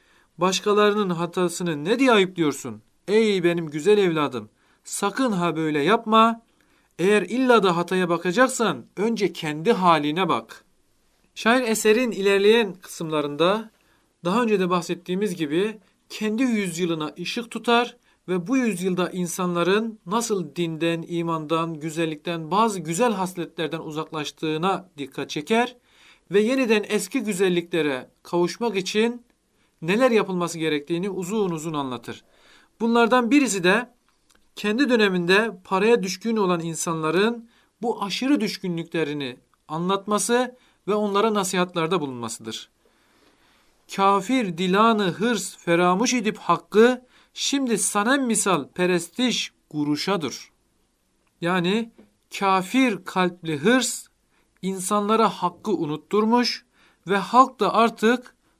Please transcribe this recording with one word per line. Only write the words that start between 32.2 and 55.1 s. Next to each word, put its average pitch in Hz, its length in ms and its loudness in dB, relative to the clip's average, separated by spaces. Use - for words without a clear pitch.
Bunlardan 233 520 2
birisi 214 320 2
de 214 320 0
kendi 226 340 0
döneminde 202 720 2
paraya 190 400 2
düşkün 220 340 -4
olan 180 220 0
insanların 165 880 -2
bu 220 220 -4
aşırı 240 380 0
düşkünlüklerini 160 960 -4
anlatması 208 880 -2
ve 196 60 0
onlara 208 400 0
nasihatlarda 180 680 0
bulunmasıdır. 120 680 -10
"Kafir 196 600 2
dilanı 202 540 2
hırs 190 460 -4
feramuş 180 560 2
edip 214 240 -2
hakkı, 226 640 4
şimdi 262 440 -2
sanem 240 480 0
misal 190 420 0
perestiş 180 840 -2
guruşadır." 147 800 -4
Yani 185 500 0
kafir 196 640 2
kalpli 175 520 -2
hırs 233 500 2
insanlara 202 680 0